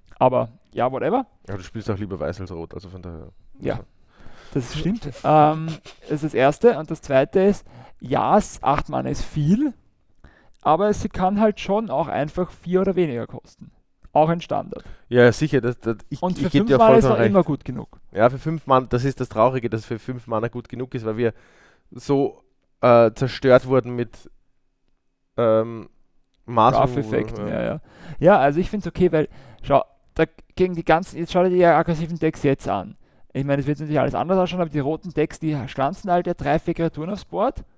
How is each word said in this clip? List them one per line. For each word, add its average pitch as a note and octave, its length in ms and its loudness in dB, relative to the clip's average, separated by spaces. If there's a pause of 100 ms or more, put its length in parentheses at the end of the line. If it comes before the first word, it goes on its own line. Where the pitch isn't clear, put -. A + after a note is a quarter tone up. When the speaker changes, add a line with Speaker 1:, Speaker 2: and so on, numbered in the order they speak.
(180)
Speaker 1:
Aber, B2 300 2 (240)
ja, A#2+ 180 -2
whatever. E3 360 -2 (200)
Speaker 2:
Ja, G2 120 -10
du F#2 40 -14
spielst A2 280 -10
auch G2 80 -4
lieber F#2+ 200 -8
weiß D#2+ 220 -6
als F#2 100 -12
rot, E2+ 220 -12
also F#2 160 -16
von F2+ 140 -18
daher. E2+ 260 -16 (320)
Speaker 1:
Ja, - 160 -6
Speaker 2:
Ja. - 40 -10 (760)
Speaker 1:
das C#3 240 -6
stimmt. F#3 280 -4 (160)
Ähm, D#3 440 2 (360)
das - 80 -12
ist D3+ 140 -6
das D3+ 100 -6
Erste. C#3+ 440 2
Und D3+ 120 -10
das - 120 -8
Zweite C#3 380 2
ist, G3 260 0 (340)
ja, C3+ 380 0
es, - 240 -6
acht D3 260 -2
Mana C3 220 -6
ist C3 120 -6
viel, G#3 520 0 (880)
aber G3+ 320 2
sie - 160 -6
kann F#3+ 280 -2
halt G#3+ 220 0
schon D3+ 300 -4
auch C#3+ 180 -2
einfach D3+ 440 -4
vier F3+ 280 -2
oder F#3+ 160 2
weniger C3+ 300 0
kosten. - 440 -18 (440)
Auch D#3 160 6
ein E3+ 100 0
Standard. - 420 -8 (280)
Speaker 2:
Ja, A#2+ 200 8
sicher, C#3+ 300 0
das, A#2+ 180 -4
das, A2+ 200 -4 (100)
ich, - 140 -10
Speaker 1:
Und F3+ 160 -4
Speaker 2:
ich - 60 -4
Speaker 1:
für F#3 60 0
Speaker 2:
geb - 100 4
Speaker 1:
fünf A3 100 0
Speaker 2:
dir G#3+ 80 6
Speaker 1:
Mana A3+ 180 8
ist A3+ 80 6
Speaker 2:
vollkommen A3 120 4
Speaker 1:
auch - 40 0
Speaker 2:
recht. G3+ 100 4
Speaker 1:
immer G3 140 4
gut C#3 220 -6
genug. - 340 -14 (120)
Speaker 2:
Ja, A2+ 180 4
für C3+ 80 -10
fünf D#3 280 -6
Mana, C3 200 4
das B2 180 -2
ist C3+ 160 -4
das B2+ 80 -4
Traurige, A#2+ 400 2
dass A2 160 -6
für A#2+ 140 -8
fünf B2 280 -12
Mana A2+ 220 -4
gut A#2+ 220 -12
genug B2 240 -12
ist, A#2 100 -8
weil A2 140 -4
wir A#2 160 0 (560)
so, C#3 520 -2 (400)
äh, A#2 320 6
zerstört B2+ 520 4
wurden B2 300 0
mit, - 320 -10 (1080)
ähm, A2+ 520 0 (580)
Maß A#2+ 280 4
Speaker 1:
Graph-Effekten, A2 760 -2
Speaker 2:
ja. - 60 -6
Speaker 1:
ja, - 100 -4
ja. - 160 -6 (380)
Ja, G3 200 6
also C#3+ 220 2
ich F#3 100 -4
find's G#3 160 -8
okay, E3+ 260 0
weil, D#3 160 0 (340)
schau, C#3 220 2 (300)
da D#3+ 100 2 (320)
gegen F#3 180 0
die E3 100 -8
ganzen, E3+ 340 0
jetzt E3 140 -8
schau F3+ 120 4
dir F#3 60 2
die F3+ 140 4
aggressiven E3 540 2
Decks D#3+ 240 -2
jetzt C#3 260 0
an. F#2+ 280 -6 (360)
Ich C3+ 120 -4
meine, C#3+ 160 0
es C3 60 -4
wird C#3+ 120 -2
natürlich D3 220 -2
alles B2+ 140 0
anders E3+ 240 0
ausschauen, F3+ 240 -2
aber D#3+ 80 -4
die D3+ 100 -4
roten D#3 320 -6
Decks, - 260 -4
die D#3 180 -4 (120)
schlanszen D#3+ 420 -6
halt F3 160 0
ja F3 80 -4
drei, C#3+ 240 -2
vier E3 160 -4
Kreaturen E3 360 -4
aufs G3+ 160 -10
Board. G#3 360 -4 (160)